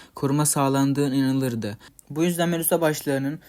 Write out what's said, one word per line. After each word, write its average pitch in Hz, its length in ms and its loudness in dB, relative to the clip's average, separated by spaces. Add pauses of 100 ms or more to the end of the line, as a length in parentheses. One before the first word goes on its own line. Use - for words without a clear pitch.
(160)
koruma 143 300 0
sağlandığı 139 680 2
inanılırdı. 131 640 0 (320)
Bu 151 140 -2
yüzden 170 260 0
Medusa 165 320 0
başlarının 147 680 -2